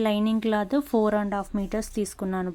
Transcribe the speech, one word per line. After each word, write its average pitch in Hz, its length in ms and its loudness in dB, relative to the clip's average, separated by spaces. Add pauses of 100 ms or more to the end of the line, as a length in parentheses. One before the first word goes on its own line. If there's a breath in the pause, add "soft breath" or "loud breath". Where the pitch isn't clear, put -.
లైనింగ్ 214 400 2
క్లాత్ 208 300 0 (160)
ఫోర్ 214 300 4
అండ్ 202 160 -2
హాఫ్ 196 220 -6
మీటర్స్ 214 380 -4
తీసుకున్నాను 185 580 -2